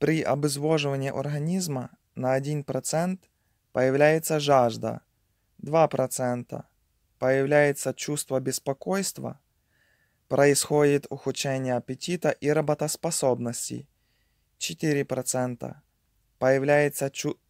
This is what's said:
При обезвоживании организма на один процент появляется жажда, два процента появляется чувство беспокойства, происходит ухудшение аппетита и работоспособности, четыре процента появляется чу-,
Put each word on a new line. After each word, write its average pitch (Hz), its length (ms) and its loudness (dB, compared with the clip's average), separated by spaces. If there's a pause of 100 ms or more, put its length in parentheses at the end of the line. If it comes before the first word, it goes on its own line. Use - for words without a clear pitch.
При 156 200 2
обезвоживании 143 880 0
организма 147 880 -4 (200)
на 127 160 0
один 139 320 -2
процент 160 640 -4 (400)
появляется 147 720 2
жажда, 117 600 2 (560)
два 156 280 4
процента 127 800 -4 (540)
появляется 139 720 2
чувство 139 460 -4
беспокойства, 135 1000 -6 (880)
происходит 143 840 4
ухудшение 135 680 -4
аппетита 151 540 -4
и - 180 -4
работоспособности, 143 1400 -2 (680)
четыре 147 460 -2
процента 127 760 -6 (580)
появляется 139 680 4
чу-, - 280 -6 (120)